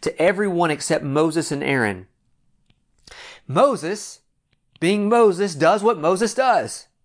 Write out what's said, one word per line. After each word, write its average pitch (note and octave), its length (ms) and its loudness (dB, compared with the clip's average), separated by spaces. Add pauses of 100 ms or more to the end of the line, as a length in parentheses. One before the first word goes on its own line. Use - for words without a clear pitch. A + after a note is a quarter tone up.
to - 200 -4
everyone F3+ 500 0
except D3 340 -4
Moses D3+ 440 0
and C#3+ 140 -6
Aaron. A2 440 -2 (1400)
Moses, G3+ 720 -2 (600)
being G3+ 260 2
Moses, G3+ 480 2
does E3 260 2
what A3 160 2
Moses F3+ 360 0
does. B3 540 -2 (180)